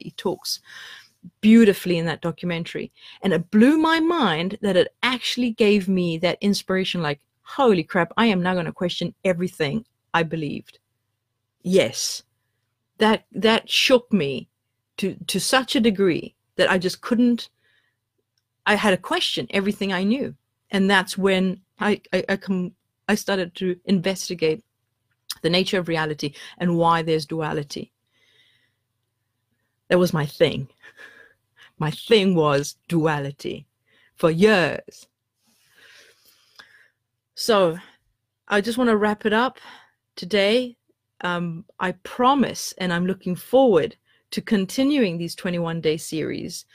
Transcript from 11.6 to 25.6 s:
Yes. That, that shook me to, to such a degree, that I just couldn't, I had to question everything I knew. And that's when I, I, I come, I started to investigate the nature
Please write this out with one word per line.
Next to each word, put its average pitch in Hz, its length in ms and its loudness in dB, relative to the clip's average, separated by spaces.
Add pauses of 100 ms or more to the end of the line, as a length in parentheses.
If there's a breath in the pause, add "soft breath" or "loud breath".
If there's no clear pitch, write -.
Yes. 165 600 0 (760)
That, 220 340 2
that 214 360 0
shook - 440 2
me 139 360 -2 (500)
to, - 180 -4 (100)
to 190 140 -4
such 262 340 0
a 285 60 2
degree, 196 540 0 (220)
that - 140 4
I 185 80 2
just 180 220 -6
couldn't, 240 500 0 (1160)
I 208 80 2
had 202 160 2
to 185 60 2
question 185 540 -4
everything 196 420 -2
I 180 100 -2
knew. 226 320 -2 (360)
And 190 200 0
that's 190 260 2
when 185 440 0 (180)
I, 202 220 -2 (120)
I, 185 160 -2
I 196 80 -2
come, 185 360 -4 (360)
I 202 60 0
started 190 420 -4
to 180 280 -4
investigate 180 800 -2 (800)
the 160 80 0
nature 185 280 0